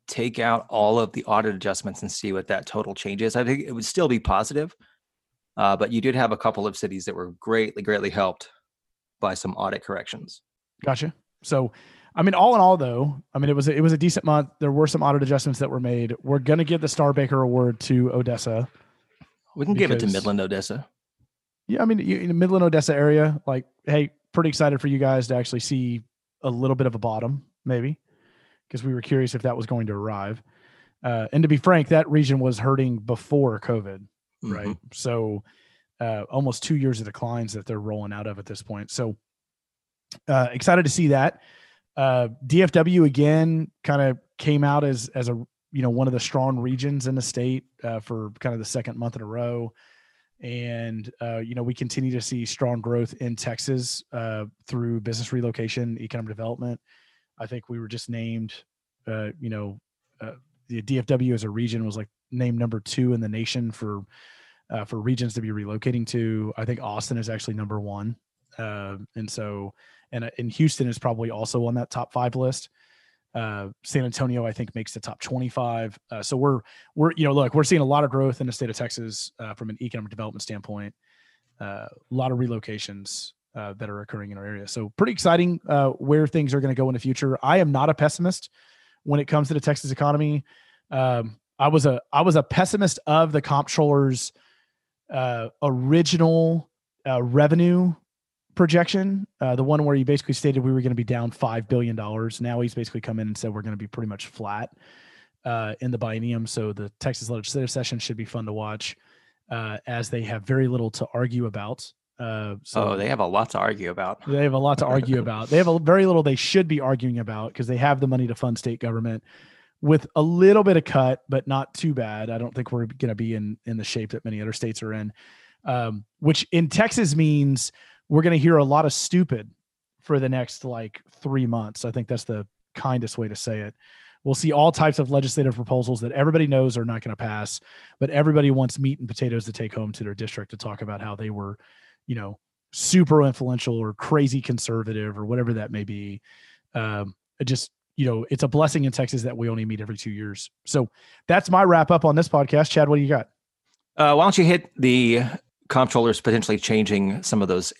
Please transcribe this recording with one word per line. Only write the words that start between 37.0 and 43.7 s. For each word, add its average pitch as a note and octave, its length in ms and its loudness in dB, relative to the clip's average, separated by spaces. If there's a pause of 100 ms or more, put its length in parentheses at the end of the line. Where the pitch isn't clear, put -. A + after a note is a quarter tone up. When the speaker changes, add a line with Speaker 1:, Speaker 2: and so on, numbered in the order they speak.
Speaker 2:
of A2+ 60 -6
declines A#2 460 -6
that G#2+ 140 -10
they're G#2+ 140 -6
rolling G#2 320 -8
out G#2 140 -10
of G2+ 120 -10
at G2 80 -16
this G#2 160 -14
point. G#2 280 -12
So, A2+ 260 -4 (1120)
uh, C3 240 4
excited F3 340 4
to C3+ 40 2
see E3 180 2
that. C#3 340 2 (540)
Uh, B2+ 320 2 (180)
D D#3+ 160 6
F F3 100 4
W E3+ 320 6
again D#3 680 4 (120)